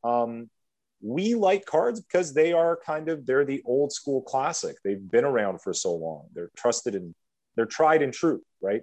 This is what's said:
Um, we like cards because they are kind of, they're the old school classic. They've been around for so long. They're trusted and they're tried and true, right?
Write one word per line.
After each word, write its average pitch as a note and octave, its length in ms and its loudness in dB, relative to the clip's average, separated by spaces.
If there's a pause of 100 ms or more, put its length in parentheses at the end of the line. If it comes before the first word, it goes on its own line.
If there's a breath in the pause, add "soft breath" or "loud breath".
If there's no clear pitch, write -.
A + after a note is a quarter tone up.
Um, A#2 480 -2 (500)
we F3+ 360 -2
like G3 280 2
cards A3 360 0
because F3 340 -2
they D#3+ 180 4
are E3+ 240 4
kind D#3 320 -6
of, D3+ 160 -6
they're C3 200 4
the C3+ 200 -4
old C#3+ 280 0
school C3+ 280 -2
classic. C3+ 640 -4
They've G2 280 -4
been A#2 140 4
around G#2 380 0
for F#2+ 100 -4
so F2 220 -2
long. D#2+ 400 -8
They're E2+ 220 -10
trusted A#2 400 -2
and F2+ 180 -10 (400)
they're A2+ 120 0
tried D#3+ 360 4
and C3 100 -2
true, D#3+ 300 0 (180)
right? G#2 220 -2